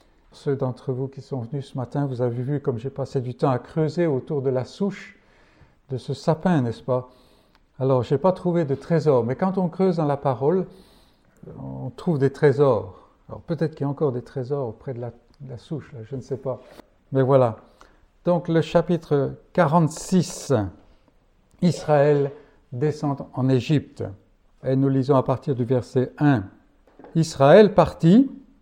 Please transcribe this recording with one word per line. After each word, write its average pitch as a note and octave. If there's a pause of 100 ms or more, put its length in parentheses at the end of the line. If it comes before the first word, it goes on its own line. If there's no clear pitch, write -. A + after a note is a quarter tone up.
(320)
ceux C#3+
d'entre B2+
vous C3+
qui C3+
sont C3
venus C3+
ce -
matin, C#3
vous B2+
avez B2
vu C#3
comme A#2+
j'ai C3+
passé C3+
du A#2+
temps C#3+
à B2
creuser E3
autour C#3
de C3+
la B2+
souche - (680)
de C3
ce B2+
sapin, D#3+
n'est-ce A#2
pas ? B2+ (680)
Alors, C3
j'ai C#3
pas F#3
trouvé E3+
de C3+
trésor, C#3
mais B2
quand F#3+
on F3+
creuse F#3+
dans D#3
la C#3+
parole, C#3+ (960)
on C3
trouve E3+
des C3
trésors. B2+ (180)
Alors, -
peut-être D#3+
qu'il -
y C#3
a -
encore C#3+
des A#2+
trésors C3
auprès B2
de A#2+
la, A#2+ (280)
de C3+
la A#2+
souche, -
là, A#2+
je C3+
ne B2
sais B2+
pas. B2+ (520)
Mais C3+
voilà. B2+ (680)
Donc, F3
le D#3+
chapitre D#3 (180)
quarante-six, E3 (1080)
Israël D3 (420)
descend C#3+
en C3
Égypte. C3 (580)
Et C3
nous C3+
lisons C3+
à B2+
partir C3
du A#2+
verset B2
un. C#3 (720)
Israël E3
partit F#3 (320)